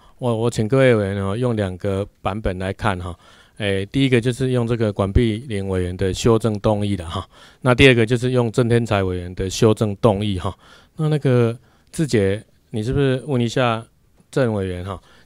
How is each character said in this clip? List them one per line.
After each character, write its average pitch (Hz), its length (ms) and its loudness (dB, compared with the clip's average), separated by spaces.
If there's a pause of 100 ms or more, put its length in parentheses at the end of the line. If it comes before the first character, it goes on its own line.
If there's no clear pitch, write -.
(180)
我， 120 180 -2
我 113 140 -2
请 113 180 -2
各 135 120 0
位 131 160 6
委 107 100 2
员 98 120 -4
哦， 98 200 -4
用 123 180 -2
两 95 220 -2
个 98 280 -4 (160)
版 98 200 -4
本 98 180 -4
来 95 140 -4
看 98 260 -2
哈。 87 160 -10 (420)
诶， 98 280 -4
第 135 180 -2
一 135 60 2
个 123 100 4
就 120 140 -2
是 127 180 -4
用 123 160 0
这 120 80 -2
个 110 160 0
管 98 180 -2
碧 110 280 2 (100)
玲 98 220 -6
委 92 140 0
员 90 120 -6
的 92 180 -2
修 113 240 2
正 107 220 -2
动 104 260 0
议 101 120 -2
的 87 100 -8
哈。 92 180 -8 (360)
那 127 120 2
第 135 140 8
二 131 60 8
个 117 120 4
就 120 120 0
是 123 140 -2
用 120 200 0
郑 120 160 2
天 117 180 2
才 107 160 0
委 90 160 -2
员 90 180 -10
的 95 140 -4
修 110 240 4
正 104 240 -2
动 107 280 2
议 101 120 -2
哈。 92 160 -6 (440)
那 156 100 -2
那 151 120 0
个 123 380 2 (340)
志 165 140 -2
杰， 104 380 0 (280)
你 110 120 -4
是 120 80 -4
不 135 80 0
是 131 260 0
问 139 140 -2
一 120 80 2
下 113 380 0 (440)
郑 123 240 0
委 98 140 -2
员 90 160 -6
哈？ 95 180 -10 (240)